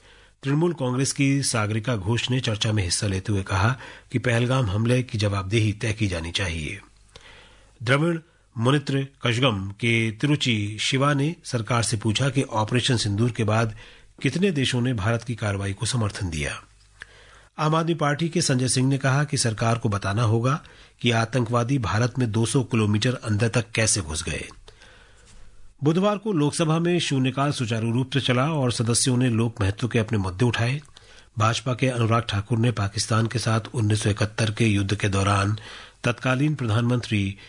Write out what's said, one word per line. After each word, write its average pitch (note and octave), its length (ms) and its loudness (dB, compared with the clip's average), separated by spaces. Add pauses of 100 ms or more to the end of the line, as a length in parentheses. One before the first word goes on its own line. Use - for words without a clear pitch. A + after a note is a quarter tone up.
(420)
तृणमूल D#3 300 2
कांग्रेस C3 400 -2
की C#3 300 2
सागरिका A2 540 -2
घोष G#2+ 340 -2
ने B2+ 100 0
चर्चा A2 320 -2
में G#2 120 2
हिस्सा F2 220 -2
लेते F#2+ 260 -2
हुए G2 100 0
कहा G2+ 360 0 (340)
कि B2 60 -2
पहलगाम B2 520 0
हमले A#2 320 2
की B2 160 -6
जवाबदेही G2+ 540 0
तय G#2 200 -4
की G#2+ 140 0
जानी E2+ 240 -4
चाहिए। E2 500 -4 (1000)
द्रविड़ D3 360 2 (400)
मुनित्र C3+ 480 2 (200)
कशगम A2 440 2
के A2+ 400 0
तिरुचि A2 680 0
शिवा C#3 340 2
ने D3 300 0
सरकार A#2 380 -2
से A2 140 0
पूछा A2 320 0
कि C3 140 0
ऑपरेशन A#2 540 0
सिंदूर A2 340 0
के A2+ 140 -2
बाद A2 320 0 (460)
कितने E3+ 280 0
देशों B2+ 300 0
ने B2+ 140 0
भारत A#2 280 0
की A#2+ 120 -6
कार्रवाई G2 380 -4
को G#2+ 140 -6
समर्थन G#2 440 -2
दिया। D2 320 -6 (960)
आम D#3 160 2
आदमी E3 200 0
पार्टी D3+ 340 0
के D#3+ 140 0
संजय B2+ 260 2
सिंह B2+ 200 2
ने C3+ 100 2
कहा C#3 260 2
कि C#3 120 -2
सरकार A2+ 420 0
को A#2 100 -2
बताना G2+ 340 0
होगा A#2+ 420 2 (360)
कि A#2+ 100 4
आतंकवादी A#2+ 680 0
भारत A2 400 0
में A#2+ 140 0
दो A2+ 140 2
सौ C3+ 160 2
किलोमीटर G#2+ 520 2
अंदर A2 340 0
तक A2+ 260 0
कैसे A2 260 2
घुस D#2 240 -8
गए। - 240 -6 (1400)
बुधवार F#3 340 2
को G#3+ 140 -4
लोकसभा D#3 460 0
में E3+ 200 2
शून्यकाल C3+ 540 0
सुचारू A2+ 400 -2
रूप B2+ 200 -2
से C#3 80 0
चला C3+ 320 0
और C3 200 0
सदस्यों A#2+ 440 0
ने B2+ 140 2
लोक A2+ 300 0
महत्व G2+ 280 0
के A#2+ 100 0
अपने G#2+ 200 0
मुद्दे F#2+ 260 0
उठाए। A#2+ 360 0 (580)
भाजपा A2+ 360 0
के B2+ 140 0
अनुराग A#2 340 2
ठाकुर A2 360 -2
ने A#2+ 120 4
पाकिस्तान A2 560 0
के G#2+ 120 -4
साथ A2 220 0 (140)
उन्नीस G#2+ 280 2
सौ G#2+ 80 2
इकहत्तर G#2+ 400 0
के A2+ 160 2
युद्ध G2+ 300 2
के G#2+ 120 -2
दौरान G2 480 2 (480)
तत्कालीन C3 500 0
प्रधानमंत्री A2+ 840 0 (120)